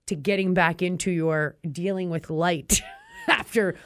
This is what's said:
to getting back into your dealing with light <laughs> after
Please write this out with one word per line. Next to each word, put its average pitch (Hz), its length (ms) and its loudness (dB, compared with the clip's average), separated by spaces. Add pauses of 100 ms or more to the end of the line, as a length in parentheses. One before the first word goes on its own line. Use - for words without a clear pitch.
to 185 80 -2
getting 190 380 0
back 170 280 4
into 180 300 0
your 160 440 0 (160)
dealing 180 380 -4
with 165 200 -6
light 160 520 0 (240)
<laughs> - 240 -10
after 202 460 2 (100)